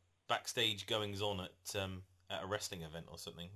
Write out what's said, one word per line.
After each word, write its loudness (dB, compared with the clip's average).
backstage 4
goings 2
on 2
at, -4
um, -2
at -2
a -2
wrestling -2
event -6
or -10
something, -10